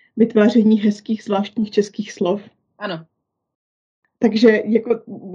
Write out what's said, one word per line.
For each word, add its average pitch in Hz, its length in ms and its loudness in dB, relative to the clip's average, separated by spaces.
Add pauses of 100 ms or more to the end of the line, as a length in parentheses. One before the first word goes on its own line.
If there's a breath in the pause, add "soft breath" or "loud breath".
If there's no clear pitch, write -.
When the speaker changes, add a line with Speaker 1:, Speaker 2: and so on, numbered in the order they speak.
(160 soft breath)
Speaker 1:
vytváření 214 640 4
hezkých, 208 440 -4
zvláštních 208 460 -4
českých - 420 -4
slov. 196 300 -4 (360)
Speaker 2:
Ano. 165 260 -12 (1120)
Speaker 1:
Takže 214 460 2
jako, 220 360 -2 (340)